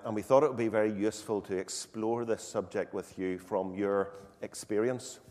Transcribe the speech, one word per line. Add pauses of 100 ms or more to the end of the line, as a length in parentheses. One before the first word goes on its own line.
and
we
thought
it
would
be
very
useful
to
explore
this
subject
with
you
from
your (280)
experience. (100)